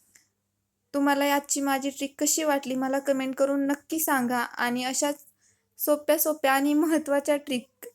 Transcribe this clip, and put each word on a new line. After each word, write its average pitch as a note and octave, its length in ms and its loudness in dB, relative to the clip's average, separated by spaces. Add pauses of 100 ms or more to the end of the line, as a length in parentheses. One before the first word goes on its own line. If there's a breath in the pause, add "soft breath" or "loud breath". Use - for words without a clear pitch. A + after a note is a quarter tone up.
(920 soft breath)
तुम्हाला C#4 320 2
याची C#4+ 360 0
माझी C#4 280 -2
ट्रिक C#4 280 -8
कशी D4+ 260 0
वाटली C#4 320 0
मला C4 240 -2
कमेंट C4+ 360 -2
करून C#4 320 0
नक्की C#4+ 320 -4
सांगा B3+ 380 0
आणि A#3+ 460 -2
अशाच C#4+ 400 -2 (560)
सोप्या D4 400 2
सोप्या D4+ 340 0
आणि C#4 200 2
महत्त्वाच्या D4 640 2
ट्रिक C4+ 580 -8